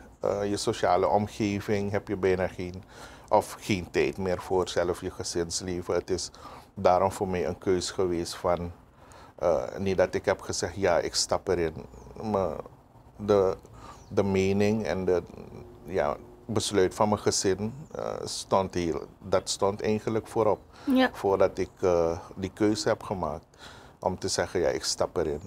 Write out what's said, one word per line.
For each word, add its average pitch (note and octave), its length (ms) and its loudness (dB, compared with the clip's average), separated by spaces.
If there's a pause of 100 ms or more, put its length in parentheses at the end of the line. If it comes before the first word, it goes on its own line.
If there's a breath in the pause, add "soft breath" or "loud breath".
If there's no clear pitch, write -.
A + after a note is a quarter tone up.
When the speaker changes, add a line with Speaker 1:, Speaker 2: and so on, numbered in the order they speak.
(200)
Speaker 1:
Eh, G2+ 300 0
je G2+ 60 -2
sociale F#2+ 520 2
omgeving G2+ 840 0
heb G2+ 180 -4
je G#2 80 -2
bijna F#2 300 2
geen, F2+ 360 -8 (460 loud breath)
of - 320 2
geen F2+ 300 -2
tijd D2+ 280 0
meer F2+ 220 -2
voor, F#2 280 0
zelf F2 320 -2
je F2+ 100 -6
gezinsleven. F2+ 840 -4
Het F2 160 -2
is - 200 -4 (440 loud breath)
daarom F#2 380 4
voor G2 160 -4
mij F2+ 180 0
een E2 120 -4
keus F#2 320 0
geweest F2 460 -2
van, F2 360 -2 (680 loud breath)
eh, D2 240 2 (160)
niet F#2+ 180 0
dat F2+ 180 2
ik F#2+ 100 -2
heb F#2+ 160 0
gezegd: F#2 360 -6
"Ja, F#2 220 4
ik - 160 -2
stap - 340 -2
erin." E2+ 240 2 (500)
Maar F#2+ 340 0 (600)
de, G2+ 400 4 (520 loud breath)
de G2 140 0
mening G2 640 4
en F2+ 200 -2
de, F2+ 180 2 (640)
ja, D#2 320 -2 (300)
besluit G2+ 480 2
van G#2+ 140 4
mijn G#2 120 2
gezin, G#2 540 0 (200)
eh, A1 200 -6 (100)
stond G2 500 -2
heel, E2 260 0 (180)
dat F#2 320 0
stond G2+ 320 -2
eigenlijk A2 440 -2
voorop. G#2+ 340 2 (240 loud breath)
Speaker 2:
Ja. B3+ 280 4
Speaker 1:
Voordat F#3+ 460 4
ik, F#3 120 -2 (100)
eh, E2+ 380 4 (160)
die F#2+ 200 -6
keuze G#2+ 340 2
heb A2 140 0
gemaakt D#2+ 440 -6 (540 loud breath)
om F#2 180 -2
te G2 100 -4
zeggen: F2+ 320 0
"Ja, D2 80 4
ik C2 160 -2
stap - 320 -2
erin." D#2 300 -2